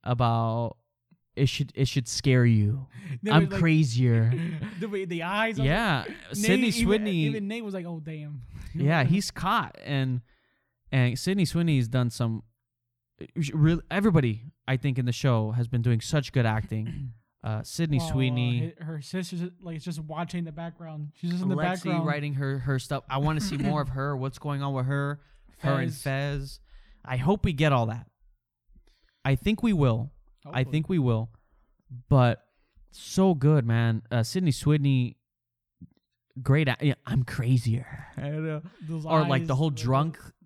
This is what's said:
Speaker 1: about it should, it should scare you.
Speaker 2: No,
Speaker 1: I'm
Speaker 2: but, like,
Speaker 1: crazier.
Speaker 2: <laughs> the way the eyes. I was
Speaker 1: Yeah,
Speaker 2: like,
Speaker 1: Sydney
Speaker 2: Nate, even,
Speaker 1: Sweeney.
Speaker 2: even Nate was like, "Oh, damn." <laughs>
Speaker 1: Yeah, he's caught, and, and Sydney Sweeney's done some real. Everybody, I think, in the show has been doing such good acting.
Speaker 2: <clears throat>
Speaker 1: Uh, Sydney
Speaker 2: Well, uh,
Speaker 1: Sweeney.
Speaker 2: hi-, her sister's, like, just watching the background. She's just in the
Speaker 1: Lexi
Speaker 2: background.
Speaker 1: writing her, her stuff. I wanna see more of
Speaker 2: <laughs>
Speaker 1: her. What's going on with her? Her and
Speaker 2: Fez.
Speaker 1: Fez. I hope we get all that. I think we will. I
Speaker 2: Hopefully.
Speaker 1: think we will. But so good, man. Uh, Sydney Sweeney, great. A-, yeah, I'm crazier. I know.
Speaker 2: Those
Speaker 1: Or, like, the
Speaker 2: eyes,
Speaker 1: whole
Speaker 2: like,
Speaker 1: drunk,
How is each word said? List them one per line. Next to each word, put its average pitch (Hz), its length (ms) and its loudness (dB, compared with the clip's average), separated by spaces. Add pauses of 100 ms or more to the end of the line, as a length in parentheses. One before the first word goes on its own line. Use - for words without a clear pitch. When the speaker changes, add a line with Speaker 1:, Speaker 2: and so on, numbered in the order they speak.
Speaker 1:
about 117 720 0 (580)
it 135 120 4
should, - 280 -4
it 135 120 2
should 131 200 -4
scare 127 380 2
you. 113 420 2 (340)
Speaker 2:
No, 208 120 -2
Speaker 1:
I'm 170 120 8
Speaker 2:
but, 190 80 -4
like, 196 80 -2
Speaker 1:
crazier. 123 720 4 (240)
Speaker 2:
<laughs> 185 220 -10
the 208 100 -8
way 196 160 -6
the 170 180 -6
eyes. 208 360 -2
I - 20 -2
was 131 60 2
Speaker 1:
Yeah, 170 400 0
Speaker 2:
like, - 80 -12 (200)
Speaker 1:
Sydney 214 220 2 (100)
Speaker 2:
Nate, 202 100 0
even, 208 260 2
Speaker 1:
Sweeney. 202 120 -2 (100)
Speaker 2:
even 147 220 -2
Nate 226 160 -8
was 202 120 -8
like, 175 100 -8
"Oh, 170 140 -10
damn." 151 420 -12 (160)
<laughs> - 160 -14
Speaker 1:
Yeah, 151 300 2
he's 175 280 2
caught, 196 520 -4
and, 131 380 -2 (720)
and 127 260 2
Sydney 190 280 2
Sweeney's 156 420 2
done 123 220 0
some 113 320 -4 (1120)
real. 156 280 4 (100)
Everybody, 147 520 2 (240)
I 131 100 0
think, 127 220 -2
in 123 60 -2
the 123 60 0
show 113 400 2
has 120 160 -2
been 120 160 -2
doing 117 180 2
such 147 300 -2
good 123 140 2
acting. 113 720 -4
Speaker 2:
<clears throat> - 40 -20 (220)
Speaker 1:
Uh, 107 200 -6
Sydney 156 360 -2
Speaker 2:
Well, 160 80 -2
uh, - 40 -6
Speaker 1:
Sweeney. 123 680 0
Speaker 2:
hi-, 165 40 -14
her 156 180 -10
sister's, 180 400 -8 (200)
like, 165 180 -12
just 165 220 -8
watching 170 420 -6
the 160 80 -8
background. 160 640 -12
She's 175 140 -6
just 180 140 -2
in 185 60 0
the 190 60 2
Speaker 1:
Lexi 147 60 0 (240)
Speaker 2:
background. 165 200 0
Speaker 1:
writing 147 280 -2
her, 139 260 -2
her 131 180 -2
stuff. 135 320 -6
I 135 100 -2
wanna 151 200 2
see - 180 -4
more 151 220 0
of 135 100 -2
Speaker 2:
<laughs> 131 100 -4
Speaker 1:
her. 139 180 -2
What's 131 220 -6
going 143 240 -6
on 139 100 -4
with 127 140 -2
her? 143 340 -2 (380)
Her 139 200 0
and 127 140 -2
Speaker 2:
Fez. - 80 -14
Speaker 1:
Fez. 139 580 -4 (460)
I 127 100 -4
hope 160 300 2
we 185 80 2
get 147 180 4
all 120 140 4
that. 113 220 -6 (1160)
I 135 120 2
think 208 280 0
we 233 80 4
will. 131 400 2 (340)
I - 20 -16
Speaker 2:
Hopefully. 131 260 -2
Speaker 1:
think 156 160 0
we 185 100 2
will. 113 300 0 (800)
But 123 340 6 (480)
so - 420 2
good, 143 320 4
man. 113 360 2 (100)
Uh, 117 120 2
Sydney 175 280 0
Sweeney, 139 640 2 (1300)
great. 139 260 4
A-, 123 140 0
yeah, 143 120 2 (120)
I'm 135 180 -2
crazier. 120 840 -2 (100)
I 143 120 -8
know. 156 320 -6 (260)
Speaker 2:
Those 156 180 -8
Speaker 1:
Or, 160 200 4
like, 135 220 0
the 131 60 0
Speaker 2:
eyes, 127 40 2
Speaker 1:
whole 156 120 2
Speaker 2:
like, 139 80 -4
Speaker 1:
drunk, 135 420 0 (260)